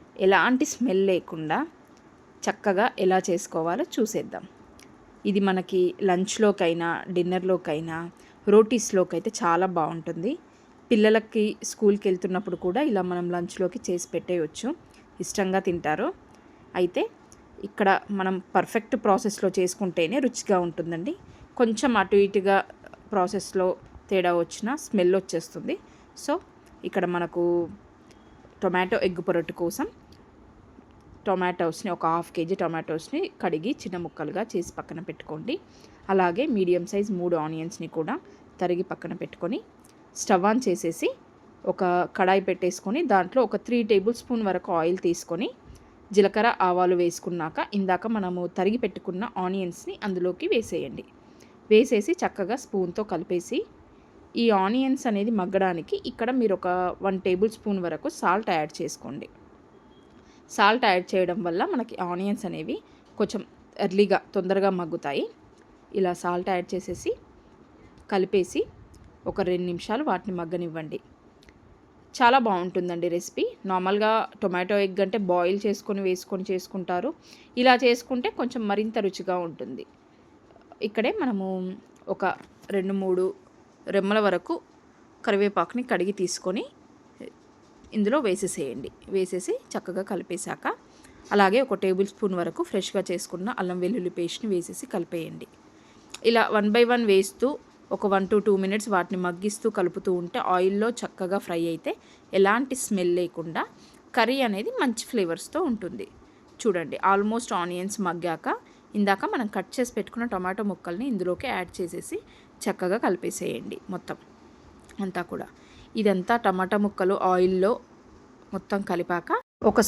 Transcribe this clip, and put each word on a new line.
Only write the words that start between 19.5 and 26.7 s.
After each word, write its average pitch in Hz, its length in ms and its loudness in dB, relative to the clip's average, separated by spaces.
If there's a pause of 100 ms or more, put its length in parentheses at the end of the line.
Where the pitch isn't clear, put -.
చేసుకుంటేనే 180 680 0
రుచిగా - 400 0
ఉంటుందండి. 170 480 -6 (480)
కొంచెం 233 300 2 (100)
అటు 202 240 2
ఇటుగా 196 320 2 (560)
ప్రాసెస్లో 190 540 0 (440)
తేడా 180 300 2
వచ్చినా 202 320 -4 (100)
స్మెల్ 180 360 2
వచ్చేస్తుంది. 180 560 -6 (500)
So 285 100 -2 (540)